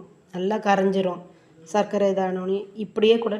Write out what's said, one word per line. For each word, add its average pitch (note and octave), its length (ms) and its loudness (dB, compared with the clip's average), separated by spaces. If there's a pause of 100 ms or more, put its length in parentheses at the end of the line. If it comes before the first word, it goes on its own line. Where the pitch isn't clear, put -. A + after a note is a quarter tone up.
(340)
நல்லா F#3+ 220 -2 (120)
கரைஞ்சிரும். F#3+ 540 2 (520)
சர்க்கரை G3+ 400 0
இதானோனே F#3 440 -2 (260)
இப்படியே A3 320 4 (100)
கூட G#3 140 -2